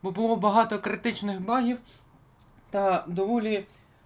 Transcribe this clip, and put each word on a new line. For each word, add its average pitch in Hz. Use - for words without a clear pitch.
бо 190
було 226
багато 214
критичних 208
багів 240
та 196
доволі 208